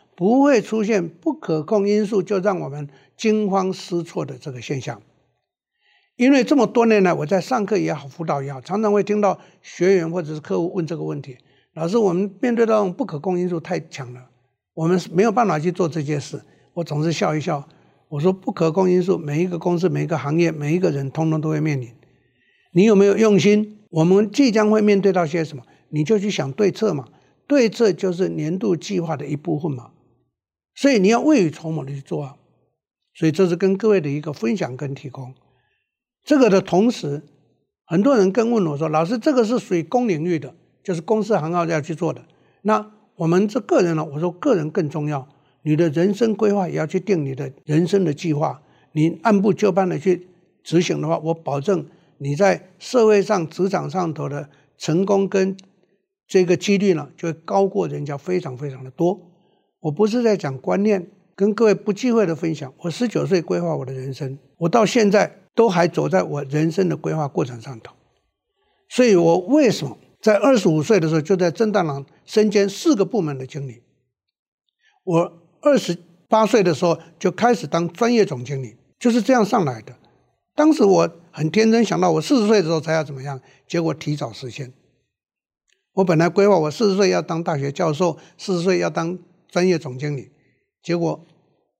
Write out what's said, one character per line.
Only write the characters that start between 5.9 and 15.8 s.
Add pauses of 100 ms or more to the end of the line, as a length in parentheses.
因
为
这
么
多
年
来，
我
在
上
课
也
好，
辅
导
也
好，
常
常
会
听
到 (240)
学
员
或
者
是
客
户
问
这
个
问
题 (380)
：“老
师，
我
们 (100)
面
对
到
这
种
不
可
控
因
素
太
强
了， (460)
我
们
是
没
有
办
法
去
做